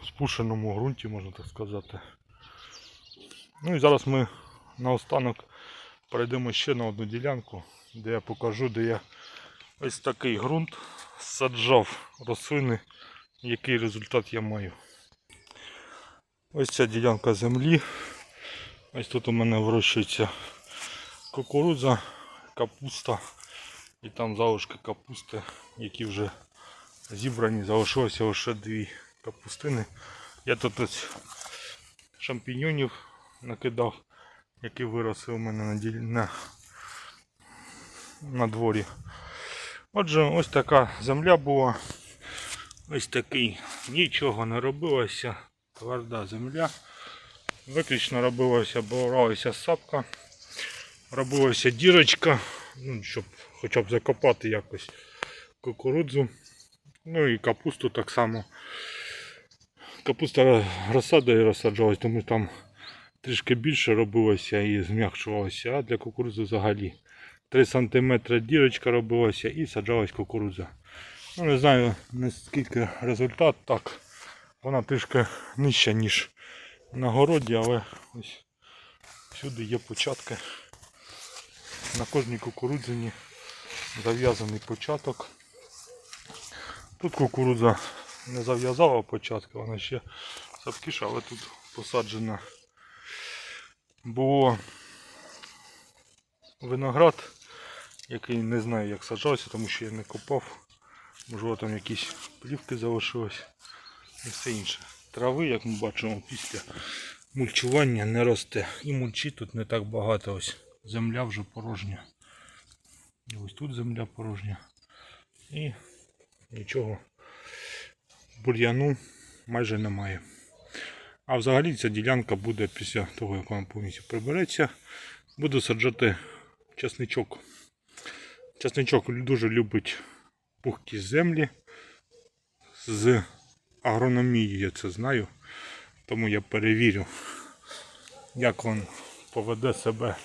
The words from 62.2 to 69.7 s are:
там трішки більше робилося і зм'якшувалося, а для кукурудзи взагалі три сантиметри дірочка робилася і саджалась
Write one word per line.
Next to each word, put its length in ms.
там 260
трішки 340
більше 400
робилося 680
і 220
зм'якшувалося, 880
а 120
для 140
кукурудзи 460
взагалі 520
три 160
сантиметри 760
дірочка 500
робилася 580
і 180
саджалась 460